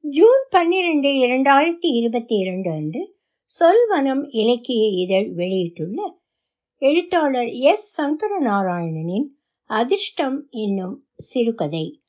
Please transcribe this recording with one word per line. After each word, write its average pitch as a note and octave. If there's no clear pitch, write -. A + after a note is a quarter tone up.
ஜூன் A#4
பன்னிரண்டு, E4+
இரண்டாயிரத்தி C#4
இருபத்தி A#3
இரண்டு F#3
அன்று D#3+
சொல்வனம் E4
இலக்கிய A#3
இதழ் F#3+
வெளியிட்டுள்ள F#3
எழுத்தாளர் D4
எஸ் C#4+
சங்கரநாராயணனின் G3+
அதிர்ஷ்டம் C4+
என்னும் G3
சிறுகதை. E3+